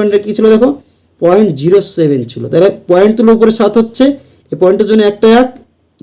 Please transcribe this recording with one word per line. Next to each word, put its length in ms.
এটা 160
কী 120
ছিল 80
দেখো 140
পয়েন্ট 260
জিরো 180
সেভেন 260
ছিল, 200
তাহলে 180
পয়েন্ট 280
তুলে 200
উপরে 220
সাত 200
হচ্ছে, 260
এই 100
পয়েন্টের 280
জন্য 120
একটা 160
এক, 80